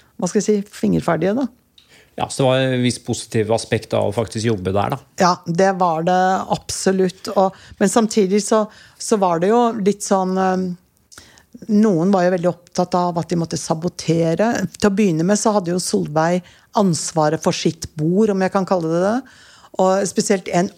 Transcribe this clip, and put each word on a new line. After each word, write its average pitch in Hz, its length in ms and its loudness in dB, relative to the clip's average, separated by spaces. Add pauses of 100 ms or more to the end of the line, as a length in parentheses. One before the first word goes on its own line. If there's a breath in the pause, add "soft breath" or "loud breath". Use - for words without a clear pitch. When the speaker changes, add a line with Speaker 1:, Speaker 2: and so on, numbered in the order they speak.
(140 soft breath)
Speaker 1:
hva 180 160 -4
skal 208 120 0
jeg - 60 -4
si, 202 340 -2
fingerferdige 170 560 0
da. 269 100 -2 (720 soft breath)
Speaker 2:
Ja, 123 100 -4
så - 160 -2
det 127 60 4
var 131 160 2
en 127 180 0
viss 123 180 0
positiv 110 520 -2
aspekt 113 420 -2
av 104 140 0
å 104 40 -6
faktisk 110 320 -4
jobbe 95 280 -2
der, 107 200 0
da. 135 80 -8 (200)
Speaker 1:
Ja, 175 120 4 (120)
det 190 320 2
var 170 280 0
det 180 140 2 (300)
absolutt. - 840 -2
Og, 190 220 2 (220 loud breath)
men 202 120 2
samtidig 208 540 2
så, 220 220 0 (320 loud breath)
så - 200 -2
var 175 240 2
det 185 80 2
jo 240 120 4 (120)
litt 202 300 -2
sånn, 185 340 0
eh, 185 320 0 (1000 loud breath)
noen 202 440 4
var 185 140 2
jo 180 80 2
veldig 175 160 0
opptatt 175 460 -4
av 175 240 0
at 165 120 -6
de 175 60 0
måtte 165 220 -4
sabotere. 165 920 -2 (280)
Til 208 120 2
å 196 60 -2
begynne 170 320 2
med 208 120 2
så 214 160 0
hadde 175 180 -2
jo 180 100 -2
Solveig 170 580 0 (340 soft breath)
ansvaret 160 680 0
for 175 120 0
sitt - 400 -4
bord, 180 360 2
om 190 100 -2
jeg 185 120 -2
kan 196 140 0
kalle 165 240 0
det 170 120 0
det. 208 120 0 (600 loud breath)
Og 190 260 2
spesielt 190 480 -2
en 180 160 2 (100)